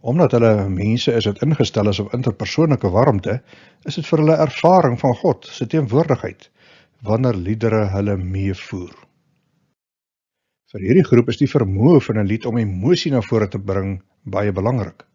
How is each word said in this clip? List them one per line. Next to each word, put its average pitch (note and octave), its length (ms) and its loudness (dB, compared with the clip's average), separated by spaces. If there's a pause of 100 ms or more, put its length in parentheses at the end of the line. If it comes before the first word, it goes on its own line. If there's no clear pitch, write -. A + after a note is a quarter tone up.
Omdat C3+ 320 2
hulle A2 360 4
mense G#2 460 0
is G#2+ 160 0
wat G2+ 120 -4
ingestel A#2+ 460 0
is G2+ 140 -2
op G2+ 100 -8
interpersoonlike B2+ 800 -2
warmte, G#2+ 500 0 (460)
is - 80 -8
dit D#3+ 120 -8
vir E3 120 0
hulle D#3 180 4 (120)
ervaring D#3+ 500 2
van B2+ 240 2
God - 240 -2
se - 200 -8
teenwoordigheid C3+ 840 -2 (540)
wanneer A#2 320 -2
liedere A2 560 -2
hulle G2 240 -2
meevoer. F#2 760 -6 (1800)
Vir F#2+ 140 -10
hierdie C#3+ 180 6
groep A#2+ 240 4
is A2+ 80 -4
die C#3 120 0
vermoë A#2+ 520 4
van G#2+ 160 -4
'n G#2 80 0
lied A2 240 -4
om A2+ 80 -4
emosie A2 540 -2
na B2+ 100 0
vore G#2+ 260 0
te G2+ 100 -8
bring F#2+ 420 -6 (240)
baie G2+ 280 -4
belangrik. G2+ 520 -4 (100)